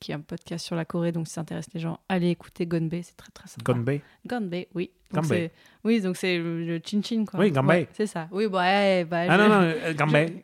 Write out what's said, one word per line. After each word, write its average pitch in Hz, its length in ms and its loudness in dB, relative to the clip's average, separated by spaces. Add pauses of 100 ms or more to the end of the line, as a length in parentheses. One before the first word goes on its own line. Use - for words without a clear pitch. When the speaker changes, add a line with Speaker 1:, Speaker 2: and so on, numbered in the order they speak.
Speaker 1:
qui - 100 -12
est 156 60 -6
un 147 40 -8
podcast 170 460 -10
sur - 80 -6
la 165 100 -2
Corée. 170 280 -2
Donc, 160 160 -4
si - 60 -12
ça 165 80 -8
intéresse 165 320 -8
les 165 40 -8
gens, 165 300 -6
allez 175 220 2
écouter - 360 -6
Gonbei, 165 380 -2
c'est - 120 -20
très, - 140 -20
très - 160 -20
sympa. 120 260 -2
Speaker 2:
Gonbei ? 123 300 -2 (240)
Speaker 1:
Gonbei, 180 480 -6
oui. 175 160 -6 (220)
Donc, 156 100 0
Speaker 2:
Gonbei. 165 140 2
Speaker 1:
c'est, 165 160 -2 (320)
oui, 226 160 2
donc 185 160 -2
c'est 180 220 0
le, 170 280 -4
le 165 180 -2
chin-chin, 214 400 -2
quoi. 185 140 -8
Speaker 2:
Oui, 190 140 4
Gonbei. 143 300 4
Speaker 1:
Ouais, - 100 -6
c'est 214 160 -4
ça. 160 240 -8
Oui, 208 160 -2
bah, 185 140 0
ouais, 190 420 2
bah, 170 240 -2
Speaker 2:
Ah 170 80 8
Speaker 1:
je, 208 80 8
Speaker 2:
non, 214 40 6
non, 208 140 6
euh, 165 320 0
Gonbei. 151 500 2